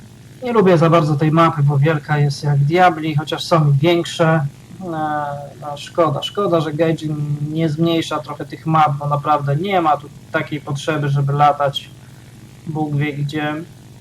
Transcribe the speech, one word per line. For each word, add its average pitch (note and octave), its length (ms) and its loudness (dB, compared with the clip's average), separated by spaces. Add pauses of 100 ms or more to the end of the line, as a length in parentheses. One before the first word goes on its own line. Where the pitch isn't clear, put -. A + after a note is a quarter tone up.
(440)
Nie A#3+ 100 -4
lubię F#3 240 6
za D#3+ 120 4
bardzo D#3 260 2
tej D3+ 160 2
mapy, D#3+ 320 4
bo C#3+ 140 2
wielka D3+ 400 0
jest C#3+ 260 0
jak C#3+ 160 2
diabli, D#3+ 560 2
chociaż - 280 -4
są D#3 260 2
i C#3 40 4
większe. D#3+ 720 2 (360)
E, D#3 440 -4 (360)
no D3 160 -10
szkoda, D#3 460 -2
szkoda, E3+ 380 0
że D#3 120 -4
Gaijin D3+ 640 -2 (140)
nie D#3+ 180 0
zmniejsza D#3+ 500 -2
trochę D3 260 -12
tych D3 200 -14
map, D#3 320 2
bo C#3+ 100 -6
naprawdę C#3+ 480 0
nie F#3 260 0
ma D3+ 160 2
tu - 120 -12 (220)
takiej D3 300 -4
potrzeby, D3 480 -4
żeby C#3 240 0
latać C#3+ 560 2 (760)
Bóg D3+ 280 -4
wie D3 180 -2
gdzie. D3+ 420 -4 (460)